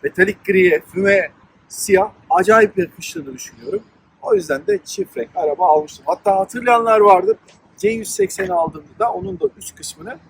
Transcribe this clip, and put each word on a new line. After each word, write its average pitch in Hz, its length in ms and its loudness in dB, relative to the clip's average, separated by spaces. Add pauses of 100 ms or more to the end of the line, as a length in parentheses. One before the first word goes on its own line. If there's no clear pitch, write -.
metalik 185 420 -2
griye, 185 360 2 (120)
füme 190 380 0 (380)
siyah 196 400 0 (200)
acayip 208 480 2
yakıştığını 156 560 -8
düşünüyorum. - 500 -12 (380)
O - 140 0
yüzden 156 320 -4
de 202 180 0
çift - 320 -10
renk 117 180 -8
araba 151 320 -2
almıştım. 151 400 0
Hatta 180 280 0
hatırlayanlar 226 640 0
vardır. 202 380 4 (400)
C 202 120 -2
yüz 226 200 -6
sekseni 190 440 -4
aldığımda 160 460 -6
da 233 120 0
onun 370 280 -10
da 453 60 -4 (120)
üst - 180 -18
kısmını 196 420 -16 (120)